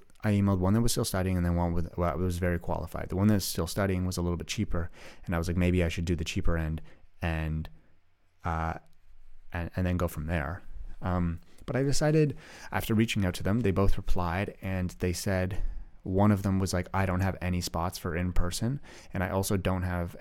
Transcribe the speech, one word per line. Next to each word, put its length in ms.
I 80
emailed 280
one 160
that 60
was 120
still 120
studying 300
and 100
then 100
one 180
with, 240
well, 200
was 200
very 200
qualified. 520
The 80
one 100
that's 180
still 220
studying 380
was 100
a 60
little 160
bit 100
cheaper, 420
and 100
I 20
was 100
like, 100
"Maybe 260
I 60
should 160
do 100
the 80
cheaper 340
end 240
and, 480
uh, 300
and, 220
and 100
then 120
go 100
from 180
there." 380
Um, 380
but 100
I 80
decided 520
after 240
reaching 300
out 100
to 80
them, 180
they 100
both 260
replied, 640
and 380
they 140
said, 460
one 300
of 100
them 180
was 140
like, 180
"I 140
don't 160
have 200
any 200
spots 380
for 160
in-person, 640
and 100
I 60
also 280
don't 260
have 380